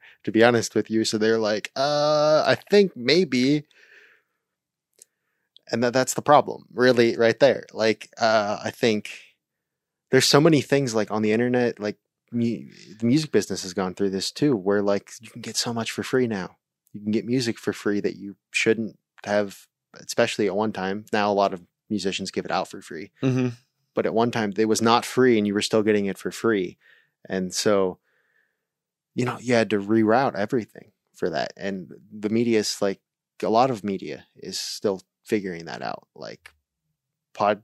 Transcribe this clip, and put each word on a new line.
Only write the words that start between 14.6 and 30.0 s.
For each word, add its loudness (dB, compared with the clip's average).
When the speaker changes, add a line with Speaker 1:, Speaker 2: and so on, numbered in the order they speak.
Speaker 1:
like, -2
you -20
can -18
get -10
so -4
much -6
for -6
free 0
now. -6
You -16
can -4
get -2
music -2
for -4
free -2
that -2
you -14
shouldn't 0
have, -4
especially -2
at -2
one -2
time. -6
Now 0
a 0
lot 2
of -10
musicians -4
give -6
it -10
out -4
for -16
free. -16
Speaker 2:
Mm-hmm. 0
Speaker 1:
But -2
at -4
one 2
time, -4
it 2
was 0
not 4
free 4
and 0
you -2
were 0
still 0
getting 0
it -6
for -8
free. -2
And -6
so, 0
you -2
know, -4
you 0
had 2
to 2
reroute 2